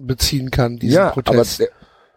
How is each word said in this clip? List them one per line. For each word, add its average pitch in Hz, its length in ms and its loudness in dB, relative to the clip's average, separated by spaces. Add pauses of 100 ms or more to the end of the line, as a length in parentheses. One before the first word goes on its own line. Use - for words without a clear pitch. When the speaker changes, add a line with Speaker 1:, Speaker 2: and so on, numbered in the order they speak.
Speaker 1:
beziehen 131 500 -4
kann, 120 280 0
diesen 117 160 0
Speaker 2:
Ja, 185 160 4
Speaker 1:
Protest. 117 500 0
Speaker 2:
aber, 117 80 0
äh, - 40 -10 (440)